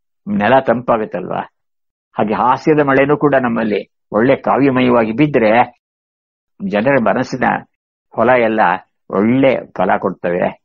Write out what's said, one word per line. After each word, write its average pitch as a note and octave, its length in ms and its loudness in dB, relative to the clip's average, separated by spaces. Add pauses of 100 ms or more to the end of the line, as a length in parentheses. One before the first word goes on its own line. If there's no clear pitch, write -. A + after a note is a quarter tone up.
(280)
ನೆಲ G#2 320 2
ತಂಪಾಗುತ್ತಲ್ವಾ? A2 920 -4 (680)
ಹಾಗೆ G#2+ 140 -2
ಹಾಸ್ಯದ C3 520 2
ಮಳೆನೂ C#3 320 2
ಕೂಡ C#3 180 0
ನಮ್ಮಲ್ಲಿ A2+ 560 -2 (200)
ಒಳ್ಳೆ B2 240 2
ಕಾವ್ಯಮಯವಾಗಿ B2 760 0
ಬಿದ್ರೆ B2 680 0 (880)
ಜನರ G#2+ 340 0
ಮನಸ್ಸಿನ A#2+ 420 -2 (720)
ಹೊಲ A#2 140 0
ಎಲ್ಲ A2+ 320 2 (480)
ಒಳ್ಳೆ B2 600 0
ಫಲ G2+ 260 -2
ಕೊಡ್ತವೆ F#2 500 -4 (180)